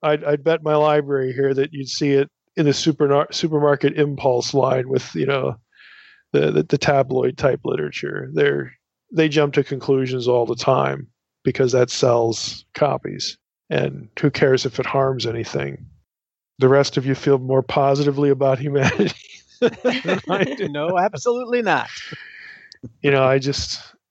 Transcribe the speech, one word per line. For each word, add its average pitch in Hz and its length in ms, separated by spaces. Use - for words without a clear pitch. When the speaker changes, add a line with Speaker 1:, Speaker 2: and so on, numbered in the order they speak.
Speaker 1:
I'd, 151 220
I'd 147 200
bet 160 180
my 151 120
library 143 580
here 135 220
that 143 180
you'd 135 160
see 147 220
it 139 180
in 160 100
the 143 60
supernar-, 147 600
supermarket 147 680
impulse 135 540
line 131 360
with, 131 260
you 156 100
know, 135 320
the, 147 180
the, 156 140
the 151 140
tabloid 131 600
type 131 260
literature. 143 720
They're, 143 380
they 160 180
jump 143 260
to 139 100
conclusions 127 640
all 123 160
the 120 120
time 127 500
because 127 280
that 127 160
sells 117 840
copies. - 640
And 139 380
who 143 100
cares 131 360
if 120 120
it 127 80
harms 135 380
anything? 117 640
The 131 100
rest 139 280
of 131 100
you 135 80
feel 139 240
more 131 240
positively 143 680
about 131 300
humanity 139 560
<laughs> - 220
than 247 680
I 190 160
do. 208 240
Speaker 2:
No, 156 300
absolutely 240 640
not. 156 260
Speaker 1:
You 143 80
know, 135 140
I 131 160
just, - 400